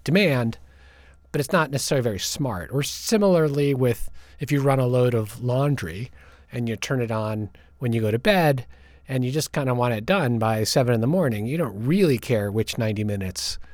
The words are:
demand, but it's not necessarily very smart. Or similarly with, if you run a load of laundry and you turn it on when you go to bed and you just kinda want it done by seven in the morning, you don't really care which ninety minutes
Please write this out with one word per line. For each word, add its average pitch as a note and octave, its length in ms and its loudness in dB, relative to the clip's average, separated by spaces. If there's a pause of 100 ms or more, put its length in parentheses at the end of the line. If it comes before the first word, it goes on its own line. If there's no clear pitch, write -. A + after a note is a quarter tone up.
demand, C#3 560 2 (720)
but C#3+ 100 -2
it's C#3 120 -4
not D#3 180 2
necessarily C#3 320 0
very A2 160 0
smart. G#2 540 -4
Or C#3 100 0
similarly D#3 920 2
with, B2+ 360 0 (300)
if C#3+ 100 -6
you C#3+ 100 2
run C3+ 200 4
a B2+ 60 2
load B2 280 4
of A2+ 300 -4
laundry A#2+ 680 -2 (400)
and A#2+ 180 -6
you A2+ 60 -4
turn B2+ 260 -4
it A#2 120 -2
on G#2+ 380 -4 (280)
when B2 140 -2
you A2+ 80 0
go G#2+ 100 2
to A2 80 2
bed D#3 480 2 (400)
and C3 180 -2
you B2 60 -2
just D3 220 -4
kinda C3 200 -2
want B2 220 0
it G#2+ 100 -6
done C3 360 0
by A2 240 0
seven B2 300 2
in A2 60 2
the A2+ 60 0
morning, C3 400 0
you C#3 100 -4
don't A2 240 -4
really D3 380 2
care G#2 320 0
which G#2+ 260 -2
ninety G#2+ 280 -2
minutes G2 540 -4 (160)